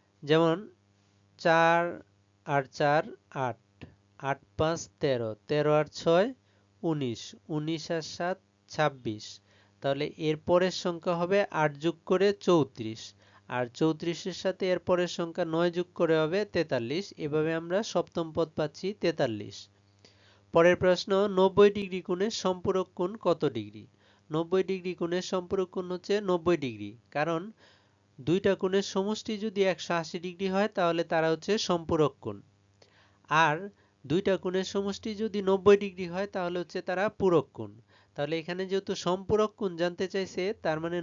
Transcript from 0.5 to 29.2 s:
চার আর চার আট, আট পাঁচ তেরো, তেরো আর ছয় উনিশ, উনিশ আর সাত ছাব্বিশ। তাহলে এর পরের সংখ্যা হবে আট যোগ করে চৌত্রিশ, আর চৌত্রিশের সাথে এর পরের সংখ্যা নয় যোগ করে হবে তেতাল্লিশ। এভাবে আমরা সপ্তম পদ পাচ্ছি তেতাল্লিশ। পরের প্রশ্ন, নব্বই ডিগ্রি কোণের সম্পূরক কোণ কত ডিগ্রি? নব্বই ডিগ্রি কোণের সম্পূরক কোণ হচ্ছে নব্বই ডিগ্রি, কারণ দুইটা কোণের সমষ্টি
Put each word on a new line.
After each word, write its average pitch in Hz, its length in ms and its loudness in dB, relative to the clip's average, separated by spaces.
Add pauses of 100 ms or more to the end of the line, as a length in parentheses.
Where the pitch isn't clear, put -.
চার 165 380 6 (720)
আর 139 80 2 (160)
চার 151 240 4 (440)
আট, 117 140 -6 (680)
আট 139 100 -4 (180)
পাঁচ 160 220 0 (220)
তেরো, 123 280 0 (180)
তেরো 147 320 2
আর 147 60 0 (140)
ছয় 175 280 4 (600)
উনিশ, 135 300 -2 (360)
উনিশ 156 280 -4 (120)
আর 156 80 -6 (100)
সাত 180 240 -4 (360)
ছাব্বিশ। 127 520 -2 (560)
তাহলে 139 240 0 (220)
এর 156 80 2 (120)
পরের 180 260 4 (100)
সংখ্যা 175 360 -2
হবে 180 180 2 (240)
আট 151 100 2 (120)
যোগ 165 120 0 (140)
করে 190 180 4 (180)
চৌত্রিশ, 127 560 2 (540)
আর 123 80 0 (140)
চৌত্রিশের 165 640 -2
সাথে 190 300 -2
এর 175 160 0
পরের 175 300 2
সংখ্যা 170 260 -4 (100)
নয় 170 220 2
যোগ 175 120 -4 (100)
করে 160 240 4
হবে 160 180 0 (140)
তেতাল্লিশ। 151 520 -2 (180)
এভাবে 156 260 0 (100)
আমরা 170 180 -2 (140)
সপ্তম 170 340 -2 (100)
পদ 165 120 0 (100)
পাচ্ছি 156 280 -4 (160)
তেতাল্লিশ। 113 540 -2 (1000)
পরের 170 280 8
প্রশ্ন, 180 280 2 (280)
নব্বই 190 400 8
ডিগ্রি 190 300 -6
কোণের 190 240 -2 (100)
সম্পূরক 185 440 0 (120)
কোণ 180 120 -2 (160)
কত 170 160 2 (160)
ডিগ্রি? 104 260 -10 (500)
নব্বই 170 360 0
ডিগ্রি 185 300 -4
কোণের 175 320 -2
সম্পূরক 185 420 -2
কোণ 185 200 -6
হচ্ছে 185 200 -4 (160)
নব্বই 175 340 2
ডিগ্রি, 104 260 -8 (260)
কারণ 160 240 -2 (800)
দুইটা 170 340 2 (100)
কোণের 190 320 0
সমষ্টি 202 380 -2 (120)